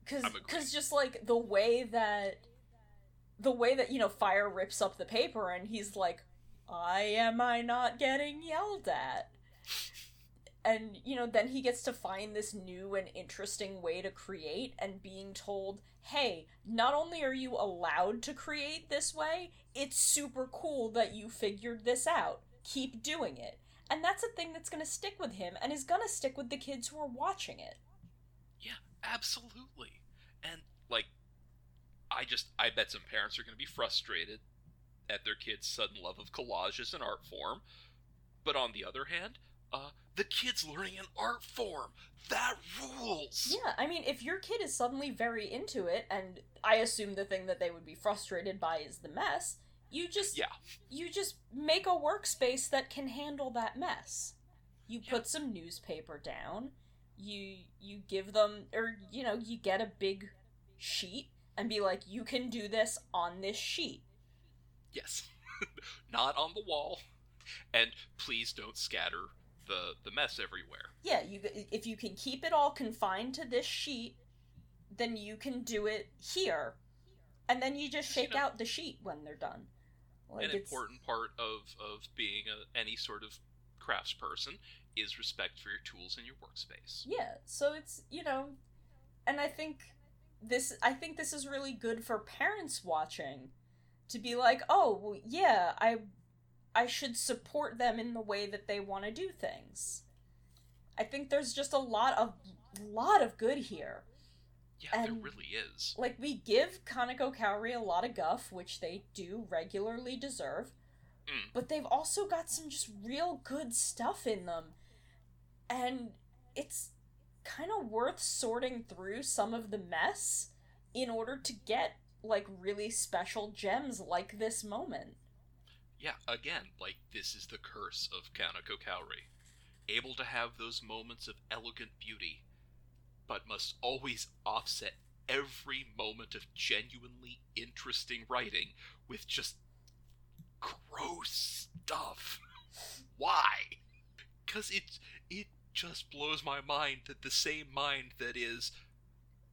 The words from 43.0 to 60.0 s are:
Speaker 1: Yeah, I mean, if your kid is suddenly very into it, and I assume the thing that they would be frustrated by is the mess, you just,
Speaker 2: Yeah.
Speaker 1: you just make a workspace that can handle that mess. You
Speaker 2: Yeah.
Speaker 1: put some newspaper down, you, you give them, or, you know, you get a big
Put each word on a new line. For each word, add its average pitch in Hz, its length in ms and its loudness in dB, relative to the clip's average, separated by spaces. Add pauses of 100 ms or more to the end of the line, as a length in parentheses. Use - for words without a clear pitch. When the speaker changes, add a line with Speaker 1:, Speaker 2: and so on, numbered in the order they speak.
Speaker 1:
Yeah, - 180 0
I 269 120 2
mean, 339 160 -2
if 277 180 0
your 339 160 -2
kid 440 220 -2
is 349 160 -2
suddenly 269 340 0
very 226 420 -2
into 247 340 -2
it, 185 240 2
and 190 300 -4 (220)
I 220 140 8
assume 220 380 4
the 196 100 0
thing 190 220 -2
that 185 120 0
they 175 140 2
would 170 120 -12
be 156 120 -14
frustrated 196 640 0
by 165 180 2
is 151 200 -8
the 165 100 -12
mess, - 500 -2 (320)
you 349 180 -2
just, 392 280 0
Speaker 2:
Yeah. - 160 2 (360)
Speaker 1:
you 330 220 -6
just 392 260 -2 (160)
make 311 340 4
a 381 40 6
workspace 294 800 2
that 262 180 2
can 277 200 -6
handle 277 440 -4
that 226 240 -2
mess. - 580 -4 (520)
You 226 140 -8
Speaker 2:
Yeah. 233 180 0
Speaker 1:
put 233 80 -4
some 302 260 -2
newspaper 165 640 -8
down, 175 540 -8 (440)
you, 196 480 -10 (160)
you 202 260 -12
give 190 260 -2
them, 208 400 6
or, 226 240 2 (140)
you 254 140 -4
know, 214 100 2
you 226 240 -4
get 196 220 4
a 220 60 0 (120)
big 196 320 0 (460)